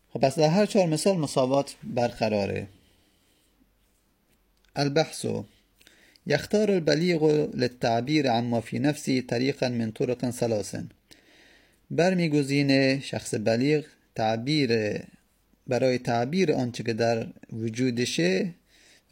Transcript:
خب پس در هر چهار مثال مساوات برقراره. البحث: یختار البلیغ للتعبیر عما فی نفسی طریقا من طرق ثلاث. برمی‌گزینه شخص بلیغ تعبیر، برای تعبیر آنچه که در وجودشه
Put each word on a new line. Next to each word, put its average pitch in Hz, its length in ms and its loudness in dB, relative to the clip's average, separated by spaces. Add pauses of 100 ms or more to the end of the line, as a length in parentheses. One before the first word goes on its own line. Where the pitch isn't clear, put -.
(120)
خب 135 80 -6
پس 135 180 2
در 156 100 6
هر 202 180 4
چهار 196 200 2
مثال 165 300 2
مساوات 139 640 0
برقراره. 107 840 -2 (2000)
البحث: 143 500 0 (1000)
یختار 202 440 0
البلیغ 160 520 2 (320)
للتعبیر 123 760 0
عما 117 300 0
فی - 180 -6
نفسی 135 440 -2
طریقا 127 460 -2
من 117 240 -4
طرق 123 380 0
ثلاث. 113 440 -2 (1160)
برمی‌گزینه 143 1080 2
شخص - 340 -8
بلیغ 120 500 0 (300)
تعبیر، 113 880 0 (640)
برای 127 320 2
تعبیر 135 540 0
آنچه 123 300 -4
که 113 100 -4
در 113 340 0 (260)
وجودشه 123 1040 -2 (580)